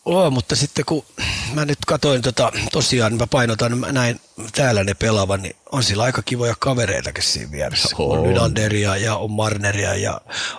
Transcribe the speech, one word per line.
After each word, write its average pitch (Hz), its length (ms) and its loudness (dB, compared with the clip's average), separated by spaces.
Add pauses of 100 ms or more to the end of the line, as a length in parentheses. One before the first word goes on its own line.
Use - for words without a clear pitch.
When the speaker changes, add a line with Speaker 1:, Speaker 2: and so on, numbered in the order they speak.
Speaker 1:
Oo, 175 240 4
mutta 131 260 0
sitten 139 300 -2
kun 151 200 -2 (480)
mä 151 120 0
nyt 143 220 -2
katoin 139 340 2
tota, 123 300 2 (200)
tosiaan, 113 420 2
mä 117 140 0
painotan, 120 500 2
mä 127 140 -4
näin 123 280 0 (360)
täällä 120 280 4
ne 98 100 0
pelaavan, 98 480 2
niin - 140 -10 (160)
on 135 120 0
sillä 101 200 0
aika 123 180 0
kivoja 120 380 -2
kavereitakin 113 640 -2
siinä 62 280 -2
vieressä. - 480 -2
On 76 200 2
Speaker 2:
On. 80 40 2
Speaker 1:
Nylanderia 98 760 2
ja 110 180 0
on 107 160 -6
Marneria 101 640 0
ja - 260 -4 (380)